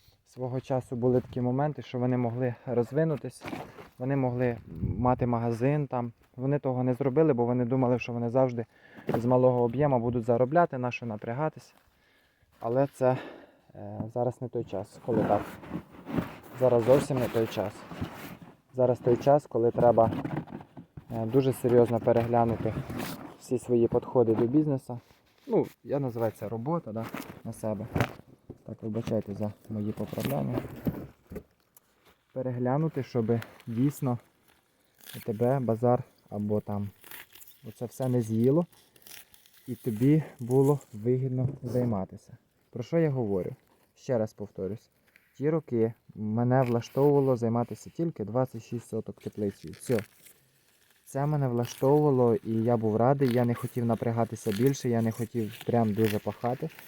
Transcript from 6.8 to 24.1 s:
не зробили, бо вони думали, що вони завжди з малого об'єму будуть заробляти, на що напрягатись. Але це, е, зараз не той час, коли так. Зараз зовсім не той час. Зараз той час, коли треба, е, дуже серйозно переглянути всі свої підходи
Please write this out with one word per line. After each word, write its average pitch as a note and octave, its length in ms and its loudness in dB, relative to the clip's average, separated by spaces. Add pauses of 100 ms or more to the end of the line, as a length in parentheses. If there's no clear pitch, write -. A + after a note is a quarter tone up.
не B2+ 100 2
зробили, C#3 400 4
бо A#2+ 120 2
вони B2 200 2
думали, B2 340 2
що A#2+ 140 -8
вони A#2+ 160 -4
завжди A#2+ 360 2 (420)
з A#2 180 0
малого B2+ 360 4
об'єму B2+ 380 2
будуть A#2 260 -2
заробляти, B2+ 520 2
на B2 140 -4
що A#2+ 140 -12
напрягатись. A#2+ 680 -6 (880)
Але B2+ 280 0
це, B2+ 300 2 (580)
е, G2+ 260 -12 (120)
зараз B2 280 -2
не B2+ 60 -8
той A2+ 160 -6
час, - 420 -10
коли A2 180 2
так. G2+ 180 2 (1200)
Зараз A#2+ 240 4
зовсім C3 360 4
не A#2 80 0
той A2+ 200 0
час. G#2 260 -6 (1040)
Зараз B2 240 2
той A#2+ 180 4
час, C#3+ 300 4
коли A#2 240 2
треба, A2+ 400 6 (1000)
е, A2+ 140 -4
дуже C3 280 2
серйозно A#2 460 4
переглянути A#2 720 2 (680)
всі B2 200 -4
свої A#2 280 2
підходи A#2 480 2